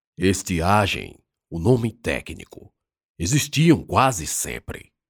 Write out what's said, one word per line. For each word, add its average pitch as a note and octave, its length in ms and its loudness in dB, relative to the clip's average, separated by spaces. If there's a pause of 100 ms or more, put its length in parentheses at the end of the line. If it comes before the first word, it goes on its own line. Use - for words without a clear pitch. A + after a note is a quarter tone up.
(180)
Estiagem, F2+ 1000 0 (320)
o E2+ 100 -8
nome A2+ 320 2
técnico, - 800 -8 (460)
existiam C3+ 680 2
quase G2+ 440 0
sempre. - 680 -10 (160)